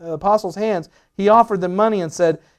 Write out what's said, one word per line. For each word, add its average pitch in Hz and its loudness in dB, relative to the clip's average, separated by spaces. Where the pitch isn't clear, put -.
the 165 -10
apostles' 190 -2
hands, 202 -4
he 196 -2
offered 220 4
them 180 -4
money 214 0
and 165 -6
said, 165 0